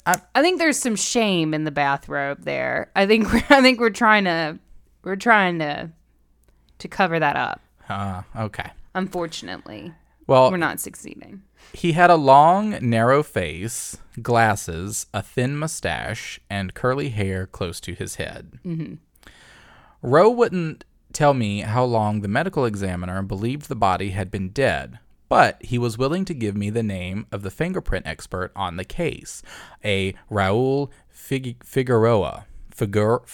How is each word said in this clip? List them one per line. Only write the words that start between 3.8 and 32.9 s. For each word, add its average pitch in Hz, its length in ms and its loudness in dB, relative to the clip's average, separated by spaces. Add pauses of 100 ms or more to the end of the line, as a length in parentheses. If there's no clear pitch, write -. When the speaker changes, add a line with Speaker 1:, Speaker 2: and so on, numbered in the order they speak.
Speaker 2:
we're 233 100 2
trying 214 360 4
to, 165 340 -2 (440)
we're 190 120 -6
trying 196 440 2
to, 156 320 -6 (880)
to - 100 -12
cover 170 300 0
that 147 180 2
up. - 240 -4 (260)
Speaker 1:
Uh, 98 360 -6 (120)
okay. 110 360 -6 (220)
Speaker 2:
Unfortunately. 170 1000 -8 (340)
Speaker 1:
Well, 131 240 6
Speaker 2:
we're 185 60 0
not 160 240 -4
succeeding. - 600 -16 (280)
Speaker 1:
he 170 220 -2
had 175 160 8
a 175 60 8
long, 160 560 6 (100)
narrow 120 420 4
face, 87 720 -6 (260)
glasses, 104 920 0
a 98 80 -4
thin 131 340 -4
mustache, 95 840 -6 (100)
and 98 240 -4
curly 135 360 -2
hair 98 360 -2
close - 360 -8
to 90 120 -10
his 92 220 -10
head. - 500 -12
Speaker 2:
Mm-hmm. 160 300 -8 (1040)
Speaker 1:
Rowe 151 300 6
wouldn't 185 520 -2 (300)
tell 147 220 4
me 104 260 0
how 123 240 0
long 107 360 0
the 101 60 -4
medical 143 380 0
examiner 95 560 -4
believed 104 480 -6
the 131 60 -8
body 98 340 2
had 95 220 -6
been 95 180 -6
dead, 78 480 -2 (320)
but 123 340 4
he 120 140 -4
was 120 200 -2
willing 156 280 -2
to 180 80 -8
give 107 240 -4
me 104 140 -2
the 113 120 -2
name 95 480 -6
of 98 120 -6
the 95 80 -8
fingerprint 165 560 -4
expert 90 480 -8
on 90 220 -6
the 92 60 -6
case, - 580 -8 (420)
a 98 300 -2 (180)
Raul 127 580 0 (200)
Fig-, 131 540 -8
Figueroa. 113 840 2 (300)
Figur-, 107 480 0 (100)